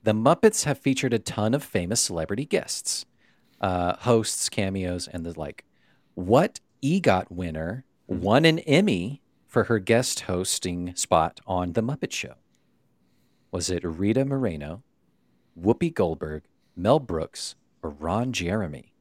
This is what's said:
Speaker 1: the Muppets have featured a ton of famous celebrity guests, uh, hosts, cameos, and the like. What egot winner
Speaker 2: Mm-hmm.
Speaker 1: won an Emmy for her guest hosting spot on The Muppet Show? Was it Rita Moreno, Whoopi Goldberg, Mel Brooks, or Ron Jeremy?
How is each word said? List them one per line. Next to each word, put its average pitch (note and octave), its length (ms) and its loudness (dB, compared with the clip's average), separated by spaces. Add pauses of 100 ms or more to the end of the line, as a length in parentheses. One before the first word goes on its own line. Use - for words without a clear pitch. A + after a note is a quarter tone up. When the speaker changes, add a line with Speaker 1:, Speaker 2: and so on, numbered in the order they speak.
Speaker 1:
the G#2+ 80 4
Muppets D3+ 520 4
have D3 140 0
featured C3 340 0
a A2+ 60 2
ton A2 340 0
of C#3+ 120 0
famous F#2 360 -2
celebrity G2 460 -4
guests, - 580 -4 (560)
uh, F2+ 360 0
hosts, - 520 0
cameos, F#2+ 600 -4
and E2+ 180 -8
the E2 120 -10
like. D2 260 -10 (500)
What A#2+ 460 2 (200)
egot C3+ 500 2
winner F2 540 -6 (240)
Speaker 2:
Mm-hmm. F2+ 140 -4
Speaker 1:
won A#2 220 4
an D#3+ 160 6
Emmy C#3+ 600 2 (280)
for A2+ 160 2
her A2+ 160 2
guest A#2 400 2
hosting F2 760 -4
spot - 500 2
on F2+ 280 -2
The A2 100 0
Muppet D3+ 300 -4
Show? - 220 -8 (1160)
Was F2+ 180 -4
it F2 140 -2
Rita G2+ 420 0
Moreno, G2 600 -4 (760)
Whoopi C3 320 2
Goldberg, D#2+ 520 -2 (320)
Mel A2+ 240 4
Brooks, - 560 -6 (260)
or D#2+ 80 -6
Ron F2+ 420 -4
Jeremy? F2+ 680 -4